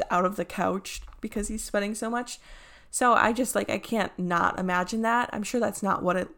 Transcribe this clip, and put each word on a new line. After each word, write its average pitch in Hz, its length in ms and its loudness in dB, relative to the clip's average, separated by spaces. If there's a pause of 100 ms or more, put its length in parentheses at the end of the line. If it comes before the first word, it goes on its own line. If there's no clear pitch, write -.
out 180 140 4
of 190 140 0
the 175 80 -2
couch 185 560 -4 (180)
because 208 300 -6
he's 214 160 -6
sweating 208 300 -2
so 226 140 -4
much. 240 300 -6 (520)
So 240 220 4
I 220 200 6
just, 226 220 0
like, 202 140 2
I 208 100 0
can't 202 380 -2
not 180 400 2
imagine 185 440 0
that. 233 320 2
I'm 208 100 -6
sure 240 160 -2
that's 202 240 -2
not 190 200 0
what 180 120 2
it 185 220 -2